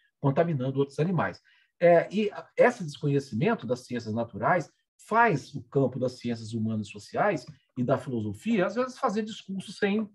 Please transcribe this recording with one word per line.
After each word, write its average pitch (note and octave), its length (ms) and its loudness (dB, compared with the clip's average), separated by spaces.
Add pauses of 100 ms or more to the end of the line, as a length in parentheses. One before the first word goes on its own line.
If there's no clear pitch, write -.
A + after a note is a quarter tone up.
(200)
contaminando C#3 600 0
outros C#3 180 -2
animais. C#3 440 -2 (360)
É, E3+ 320 6
e G#3 220 0 (240)
esse A3 300 4
desconhecimento C#3+ 800 0
das B2 140 -2
ciências A2 320 -8
naturais C#3 580 -2 (340)
faz G#3+ 480 2
o A#2 80 -10
campo B2+ 380 0
das B2 140 -2
ciências A2+ 400 -6
humanas A2 340 -4
e - 40 -18
sociais D3+ 540 -2 (320)
e B2+ 60 -2
da A#2+ 140 2
filosofia, B2+ 680 -2
às G3+ 100 -4
vezes, B3+ 220 -4
fazer A3 260 0
discurso G3 500 -10
sem, G#3 420 -2